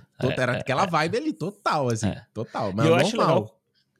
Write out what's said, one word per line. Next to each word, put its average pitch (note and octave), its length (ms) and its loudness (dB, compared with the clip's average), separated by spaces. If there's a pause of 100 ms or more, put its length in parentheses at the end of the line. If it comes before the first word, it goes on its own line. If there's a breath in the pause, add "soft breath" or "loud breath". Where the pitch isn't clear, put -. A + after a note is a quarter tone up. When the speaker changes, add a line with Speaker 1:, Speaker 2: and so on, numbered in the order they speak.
(180)
Speaker 1:
É, - 60 -4
Speaker 2:
Tot-, B2+ 160 0
era B2 160 0
Speaker 1:
é, - 40 -4
Speaker 2:
aquela C3+ 260 0
Speaker 1:
é. - 20 -6
Speaker 2:
vibe E3+ 300 0
ali, D#4 160 -4
total, E3 560 -2
assim, G#2+ 180 -2
Speaker 1:
É. - 260 -6
Speaker 2:
total. G#2+ 380 -6
Speaker 1:
E - 20 -6
Speaker 2:
Mas A2 140 2
Speaker 1:
eu E3 80 6
acho G#3+ 220 2
Speaker 2:
normal. E3+ 180 4
Speaker 1:
legal, G#2+ 220 -2 (420)